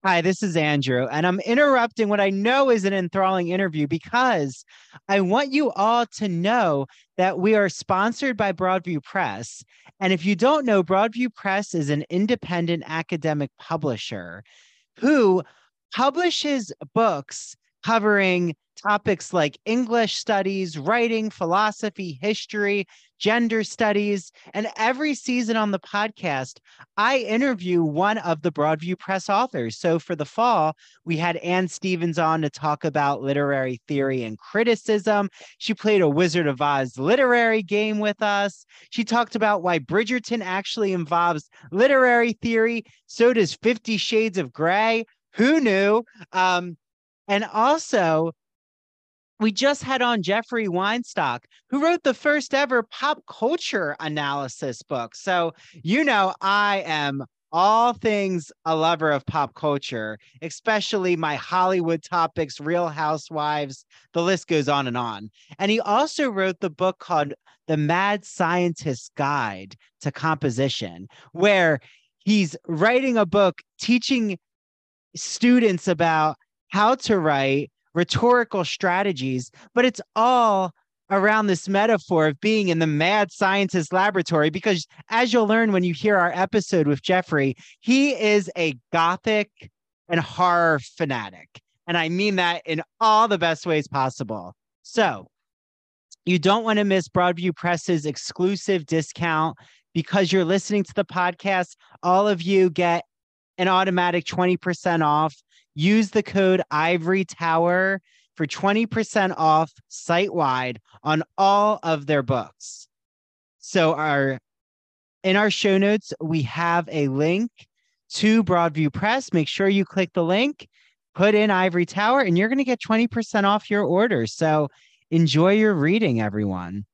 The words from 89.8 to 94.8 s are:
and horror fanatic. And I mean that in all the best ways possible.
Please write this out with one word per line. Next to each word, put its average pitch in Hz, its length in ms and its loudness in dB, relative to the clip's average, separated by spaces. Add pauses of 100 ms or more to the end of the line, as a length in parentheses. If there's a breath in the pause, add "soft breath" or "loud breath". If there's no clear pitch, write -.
and 170 100 0
horror 170 600 2
fanatic. 110 800 -8 (260)
And 170 100 -4
I 160 120 0
mean 196 260 0
that 175 320 -2
in 160 160 -4 (160)
all 220 300 4
the 202 100 0
best 160 260 -2
ways 156 220 0
possible. 113 680 -6 (280)